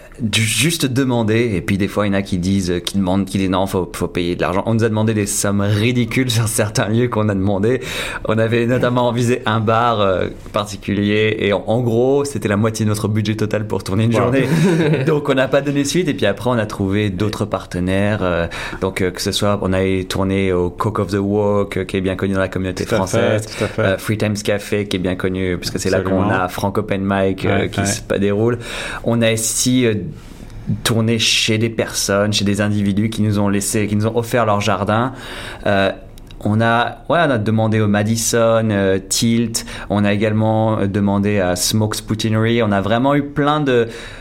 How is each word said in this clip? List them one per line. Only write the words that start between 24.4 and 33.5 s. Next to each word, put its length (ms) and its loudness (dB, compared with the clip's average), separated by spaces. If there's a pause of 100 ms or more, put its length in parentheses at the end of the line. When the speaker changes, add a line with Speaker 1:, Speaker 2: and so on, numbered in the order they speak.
Speaker 1:
qui 100 -2
est 20 -4
bien 160 -2
connu, 420 -2
parce 140 -8
que 80 -4
c'est 100 -4
là 120 2
qu'on 200 0
Speaker 2:
Absolument. 220 0
Speaker 1:
a 60 0
Frank 280 -4
Open 260 -2
Mic, 420 0
euh, 160 2
Speaker 2:
Ouais, 80 -2
Speaker 1:
qui 100 -4
Speaker 2:
ouais. 80 0
Speaker 1:
se 140 -2 (180)
déroule. 400 2 (460)
On 180 0
a 100 4
aussi, 540 0
euh, 60 2 (880)
tourné 360 2
chez 380 2
des 120 0
personnes, 600 0
chez 140 0
des 160 2
individus 480 2
qui 120 -2
nous 180 2
ont 100 2
laissé, 380 0